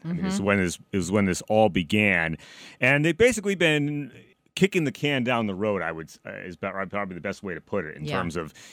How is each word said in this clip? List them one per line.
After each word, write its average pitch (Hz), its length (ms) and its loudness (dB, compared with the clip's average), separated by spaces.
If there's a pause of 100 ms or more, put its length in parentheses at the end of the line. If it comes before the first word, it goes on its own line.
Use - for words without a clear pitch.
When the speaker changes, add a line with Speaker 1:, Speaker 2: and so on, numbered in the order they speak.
Speaker 1:
I 160 40 -8
mean, 170 160 -4
this 95 100 -2
is 101 60 -2
Speaker 2:
Mm-hmm. 98 60 0
Speaker 1:
when 101 120 4
this, 87 200 0 (140)
is 90 180 -2
when 101 140 4
this 90 240 0
all 107 220 4
began. 87 680 2 (460)
And 139 200 4
they've 156 140 2
basically 208 380 2
been 147 580 0 (420)
kicking 190 280 2
the 143 80 0
can 139 320 0
down 117 240 0
the 98 80 -2
road, 98 280 -2
I 82 100 -4
would 82 160 -10
s-, - 180 -20
uh, - 40 -12
is 92 260 -12
about, 95 340 -6
probably 98 240 -6
the 85 60 -12
best 98 240 -8
way 95 100 -6
to 80 60 -10
put 98 240 -4
it 78 120 -12
in 151 80 -12
Speaker 2:
Yeah. 147 120 -4
Speaker 1:
terms 90 200 -4
of 82 160 -8 (200)